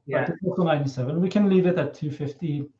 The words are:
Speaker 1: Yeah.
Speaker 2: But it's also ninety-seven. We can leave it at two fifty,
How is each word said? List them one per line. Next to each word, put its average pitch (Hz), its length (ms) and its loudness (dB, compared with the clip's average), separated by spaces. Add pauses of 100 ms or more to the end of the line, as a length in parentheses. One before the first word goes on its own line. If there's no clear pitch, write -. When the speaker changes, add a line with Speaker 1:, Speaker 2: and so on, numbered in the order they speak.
Speaker 1:
Yeah. 147 200 0
Speaker 2:
But 170 80 -4
it's - 100 -12
also 180 200 0
ninety-seven. 143 560 0
We 190 80 2
can 202 200 2
leave 185 180 4
it 180 120 2
at 143 160 -4
two 151 180 -6
fifty, 147 560 -6 (120)